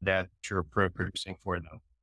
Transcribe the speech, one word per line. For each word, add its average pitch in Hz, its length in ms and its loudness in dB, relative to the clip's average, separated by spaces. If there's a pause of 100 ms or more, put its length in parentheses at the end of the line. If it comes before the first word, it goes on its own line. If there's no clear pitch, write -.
that 92 260 2 (200)
you're 95 160 0
pro-, 95 260 4
producing 92 520 -6
for 90 180 -2
them. 78 200 -14 (240)